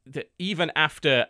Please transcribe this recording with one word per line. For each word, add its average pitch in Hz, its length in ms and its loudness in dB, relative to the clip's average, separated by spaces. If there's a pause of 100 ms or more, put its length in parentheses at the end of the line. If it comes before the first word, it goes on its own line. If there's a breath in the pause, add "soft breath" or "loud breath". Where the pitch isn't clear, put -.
the, 135 220 -12 (120)
even 175 360 -2
after 143 540 2